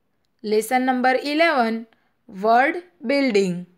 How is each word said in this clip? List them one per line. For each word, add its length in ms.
લેસન 380
નંબર 420
ઇલેવન, 640
વર્ડ 540
બિલ્ડિંગ. 640